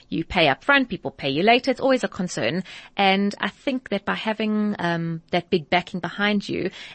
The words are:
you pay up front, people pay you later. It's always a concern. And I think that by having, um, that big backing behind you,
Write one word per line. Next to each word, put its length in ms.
you 160
pay 240
up 160
front, 240
people 240
pay 180
you 140
later. 260
It's 80
always 240
a 60
concern. 560
And 440
I 100
think 400
that 140
by 120
having, 640
um, 500
that 180
big 220
backing 300
behind 480
you, 220